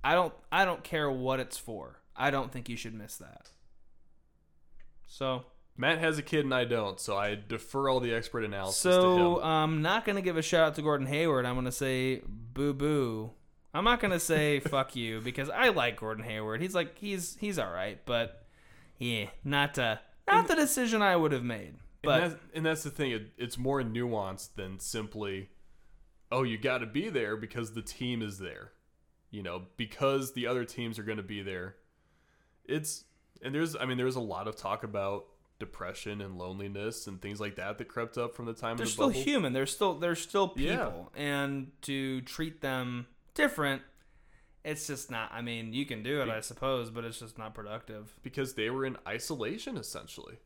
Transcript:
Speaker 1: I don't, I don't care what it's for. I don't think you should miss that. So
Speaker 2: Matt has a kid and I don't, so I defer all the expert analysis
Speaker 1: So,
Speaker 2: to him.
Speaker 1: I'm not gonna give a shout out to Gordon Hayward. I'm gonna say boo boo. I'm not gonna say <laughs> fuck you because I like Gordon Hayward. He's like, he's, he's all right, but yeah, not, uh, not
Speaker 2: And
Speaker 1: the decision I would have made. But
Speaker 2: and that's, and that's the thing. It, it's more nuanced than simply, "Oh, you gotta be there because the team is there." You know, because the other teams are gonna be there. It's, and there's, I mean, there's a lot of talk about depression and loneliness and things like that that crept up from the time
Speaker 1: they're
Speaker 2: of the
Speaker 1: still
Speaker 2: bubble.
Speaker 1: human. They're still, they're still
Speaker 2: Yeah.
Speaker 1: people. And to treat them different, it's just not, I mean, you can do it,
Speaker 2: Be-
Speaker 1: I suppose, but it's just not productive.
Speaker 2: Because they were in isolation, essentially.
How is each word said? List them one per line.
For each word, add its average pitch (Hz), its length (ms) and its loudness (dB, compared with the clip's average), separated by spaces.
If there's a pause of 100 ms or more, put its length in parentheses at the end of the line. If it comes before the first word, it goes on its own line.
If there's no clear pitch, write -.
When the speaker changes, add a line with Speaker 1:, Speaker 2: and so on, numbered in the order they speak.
Speaker 1:
I 147 120 6
don't, 175 200 4 (180)
I 185 120 6
don't 175 200 0
care 151 260 2
what 131 300 2
it's - 160 -6
for. 80 440 -10 (160)
I 139 140 4
don't 135 220 0
think - 160 -8
you 117 80 -4
should 110 180 -8
miss 107 220 -12
that. - 340 -18 (1600)
So 131 380 -2 (320)
Speaker 2:
Matt 156 220 2
has 160 200 2
a 143 40 -2
kid 151 220 2
and 131 100 0
I 123 100 4
don't, 110 360 0
so 101 160 0
I 104 200 0
defer 117 520 -2
all 131 120 6
the 120 120 0
expert 113 320 -2
analysis 98 360 -2
Speaker 1:
So, 180 200 8
Speaker 2:
to 180 400 8
him. - 40 -2
Speaker 1:
I'm 156 380 4
not 196 220 2
gonna 196 180 0
give 175 140 2
a 160 60 2
shout 160 260 6
out 151 80 0
to 156 60 -2
Gordon 147 240 2
Hayward. 143 400 4
I'm 123 80 0
gonna 127 180 0
say 131 540 2
boo 123 480 -2
boo. 131 560 2 (440)
I'm 175 100 2
not 240 160 6
gonna 185 200 2
say 151 400 4
<laughs> - 0 -
fuck 139 360 0
you 113 240 -2
because 127 300 -4
I 254 200 6
like 120 280 2
Gordon 110 260 -4
Hayward. 110 360 -2
He's 185 140 -2
like, 175 240 0
he's, 196 420 -6
he's 202 180 -2
all 98 140 0
right, 92 320 -4
but 117 420 -2 (520)
yeah, 113 280 0 (180)
not, 143 340 2
uh, 113 180 2 (320)
not 415 120 8
Speaker 2:
And 427 80 2
Speaker 1:
the 359 80 6
decision 247 460 4
I 185 140 6
would 156 160 6
have 123 120 0
made. 101 300 -6 (280)
But 147 200 6
Speaker 2:
and 175 100 2
that's, - 80 -12 (140)
and 160 120 0
that's 160 180 2
the 147 60 -4
thing. 143 220 -2
It, 104 240 -6
it's 120 220 -6
more 131 240 2
nuanced 110 720 -2
than 95 240 -8
simply, 101 680 -6 (840)
"Oh, 131 140 4
you 113 140 0
gotta 123 280 0
be 143 220 -2
there 113 280 0
because 110 380 -6
the 113 80 -4
team 123 400 -4
is 101 160 -6
there." 73 320 -10 (600)
You 104 100 -8
know, 90 200 -6 (140)
because 135 560 0
the 120 140 -4
other 123 180 0
teams 117 360 -6
are - 20 -8
gonna 107 220 -4
be 101 180 -8
there. 92 320 -8 (920)
It's, 151 400 -4 (380)
and 135 120 -6
there's, 156 200 0
I 127 120 -4
mean, 127 120 0
there's 127 180 2
a 123 40 -2
lot 98 260 -4
of 107 100 -4
talk 104 280 -4
about 101 420 -2 (320)
depression 104 600 -8
and 92 180 -8
loneliness 101 720 -6
and 95 120 -10
things 101 200 -8
like 104 160 -4
that 101 220 -6
that 120 100 -8
crept 117 280 -6
up 120 200 -2
from 120 100 -8
the 113 80 -6
time 117 220 -4
Speaker 1:
they're 165 80 -2
Speaker 2:
of - 40 -2
the - 40 -2
Speaker 1:
still 277 160 2
Speaker 2:
bubble. 196 140 0
Speaker 1:
human. 208 300 2
They're 135 140 2
still, 185 320 2
they're 170 160 0
still 190 420 2
Speaker 2:
Yeah. 185 200 2
Speaker 1:
people. 98 400 -6
And 139 560 -2 (100)
to 135 400 -2
treat 160 380 -6
them 123 480 -4 (260)
different, 143 480 2 (840)
it's 151 220 -6
just 135 240 -8
not, 113 220 -4
I 117 100 -8
mean, 113 300 -6
you 135 140 -2
can 113 180 -6
do 139 180 0
it, 120 40 0
Speaker 2:
Be- 113 40 -2
Speaker 1:
I 110 100 -2
suppose, 123 500 -4
but 117 140 -8
it's 113 140 -8
just 113 180 -14
not 110 180 -10
productive. 107 680 -12
Speaker 2:
Because 135 320 -4
they 113 160 0
were 135 160 -2
in 127 100 -4 (120)
isolation, 147 680 -4
essentially. - 680 -12